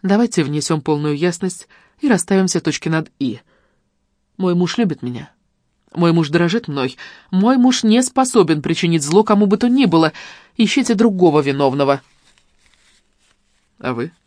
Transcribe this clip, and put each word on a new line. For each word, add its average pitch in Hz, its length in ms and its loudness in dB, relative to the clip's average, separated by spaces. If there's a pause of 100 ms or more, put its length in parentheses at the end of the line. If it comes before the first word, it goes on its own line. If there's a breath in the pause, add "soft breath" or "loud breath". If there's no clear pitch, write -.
давайте 202 420 0
внесем 147 380 -4
полную 151 360 -2
ясность 175 500 -6 (320 soft breath)
и 294 100 -2
расставим 190 380 2
все 175 120 -2
точки - 300 -4
над 160 300 -2
«и». 123 200 -4 (960)
Мой 185 180 0
муж 175 220 -2
любит 190 260 -2
меня. 123 280 -10 (640)
Мой 170 180 2
муж 165 180 2
дорожит 170 380 0
мной. 139 300 -6 (340 loud breath)
Мой 214 260 2
муж 254 260 2
не 226 180 4
способен 214 600 0
причинить 165 420 -2
зло 170 200 4
кому 208 220 2
бы 202 120 2
то 240 120 0
ни 254 160 2
было. 160 260 2 (460 loud breath)
Ищите 233 380 0
другого 180 440 2
виновного». 139 640 0 (1800)
«А 127 140 -6
вы?» 123 180 -8 (160)